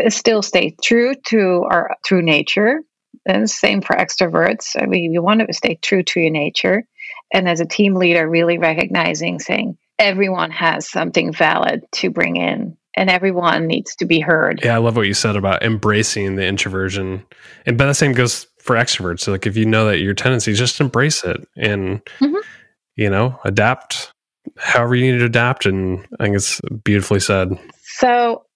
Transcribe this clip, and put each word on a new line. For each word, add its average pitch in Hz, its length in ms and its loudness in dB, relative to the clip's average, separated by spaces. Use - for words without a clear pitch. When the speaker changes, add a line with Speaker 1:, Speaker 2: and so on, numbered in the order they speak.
Speaker 1:
still 220 300 0
stay 180 400 0
true 240 320 2
to 190 380 2
our 170 280 0
true 185 160 2
nature. 202 600 2
And 208 240 2
same 202 320 0
for - 140 -2
extroverts. 180 840 0
I - 40 -2
mean, 170 280 0
you 170 100 0
want 214 220 2
to - 80 -6
stay - 280 -4
true 185 220 0
to - 160 -4
your 160 100 2
nature. 160 540 -2
And 185 160 2
as 165 100 0
a 170 60 -2
team 196 300 2
leader, 170 320 2
really 170 300 2
recognizing, 170 800 -2
saying, - 380 -4
"Everyone 190 500 0
has 160 400 -2
something 165 440 -2
valid 156 500 0
to - 160 -2
bring 175 280 -2
in - 380 -4
and 190 140 0
everyone 175 580 0
needs - 300 -4
to 175 80 -4
be 160 140 2
heard." 156 440 0
Speaker 2:
Yeah, 120 100 2
I 113 60 2
love 113 160 2
what 113 100 2
you 98 80 0
said 107 220 0
about 98 260 0
embracing 104 760 0
the 95 100 -2
introversion. 95 760 -4
And, 120 100 0
but 139 80 2
the 139 80 2
same 139 200 2
goes 120 340 0
for - 180 0
extroverts. 90 440 -2
So, - 120 -4
like, 95 140 -4
if 101 120 -2
you 110 80 2
know 110 200 4
that 101 140 2
your 98 160 0
tendency, 120 380 0
just 120 280 0
embrace 135 420 0
it - 320 -6
and, 101 480 -2
Speaker 1:
Mm-hmm. 294 180 0
Speaker 2:
you 107 160 0
know, 117 340 0
adapt 107 640 0
however 123 380 0
you 127 160 4
need 123 80 2
to 120 60 2
adapt. 120 420 2
And 95 320 0
I - 40 -2
think 101 120 2
it's - 240 -2
beautifully 104 360 2
said. 92 300 0
Speaker 1:
So, 240 640 0